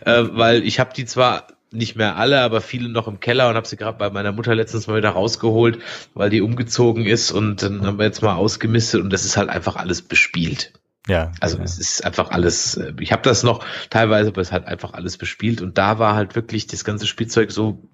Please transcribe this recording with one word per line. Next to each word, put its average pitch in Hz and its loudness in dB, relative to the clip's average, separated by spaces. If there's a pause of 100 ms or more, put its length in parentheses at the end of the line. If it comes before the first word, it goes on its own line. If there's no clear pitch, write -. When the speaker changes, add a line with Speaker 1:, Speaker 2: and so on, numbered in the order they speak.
Speaker 1:
Äh, 117 6 (140)
weil 117 6
ich 113 0
hab - -2
die 131 -6
zwar 123 0 (240)
nicht 110 -6
mehr 104 0
alle, 135 2
aber 113 2
viele 120 -6
noch 113 -4
im 101 -10
Keller 123 2
und 110 2
hab 113 -4
sie - -10
grad 110 -8
bei 101 -2
meiner 101 -4
Mutter 113 0
letztens 113 -2
mal 107 0
wieder 107 2
rausgeholt, 113 2 (340)
weil 101 0
die 107 2
umgezogen 117 2
ist 113 2
und 104 -2
dann 101 -2
haben 101 -2
wir 107 2
jetzt - -2
mal 101 2
ausgemistet 110 2
und 95 -4
das 95 0
ist - -2
halt 101 2
einfach 90 -4
alles 90 -4
bespielt. - -2 (360)
Speaker 2:
Ja, 87 0
Speaker 1:
Also 85 -2
Speaker 2:
ja. 87 -6
Speaker 1:
es 87 -6
ist - -4
einfach - -2
alles, - 0
äh, - -8
ich - -6
hab 113 0
das 127 4
noch 117 0 (240)
teilweise, 107 4
aber 95 -2
es 90 -4
hat - -4
einfach - -10
alles 87 -10
bespielt - -2
und 90 -8
da 104 4
war 107 4
halt 104 0
wirklich 113 -4
das - -8
ganze 104 -4
Spielzeug 113 0
so 107 -2